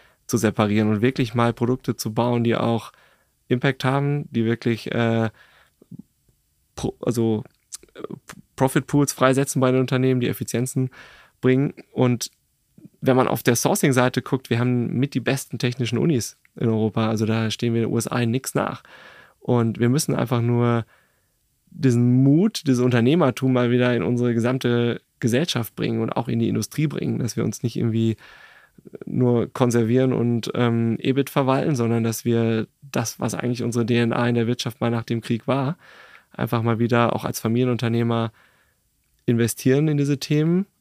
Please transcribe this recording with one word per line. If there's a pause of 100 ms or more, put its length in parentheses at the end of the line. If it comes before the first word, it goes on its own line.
(260)
zu
separieren
und
wirklich
mal
Produkte
zu
bauen,
die
auch (560)
Impact
haben,
die
wirklich,
äh, (1500)
pro-,
also, (500)
äh, (540)
Profit
Pools
freisetzen
bei
den
Unternehmen,
die
Effizienzen (500)
bringen. (180)
Und (720)
wenn
man
auf
der
Sourcing-Seite
guckt,
wir
haben
mit
die
besten
technischen
Unis (220)
in
Europa.
Also
da
stehen
wir
in
den
U
S
A
in
nix
nach. (580)
Und
wir
müssen
einfach
nur (840)
diesen
Mut,
dieses
Unternehmertum
mal
wieder
in
unsere
gesamte (180)
Gesellschaft
bringen
und
auch
in
die
Industrie
bringen,
dass
wir
uns
nicht
irgendwie (880)
nur
konservieren
und,
ähm,
ebit
verwalten,
sondern
dass
wir (140)
das,
was
eigentlich
unsere
D
N
A
in
der
Wirtschaft
mal
nach
dem
Krieg
war, (540)
einfach
mal
wieder
auch
als
Familienunternehmer (920)
investieren
in
diese
Themen, (160)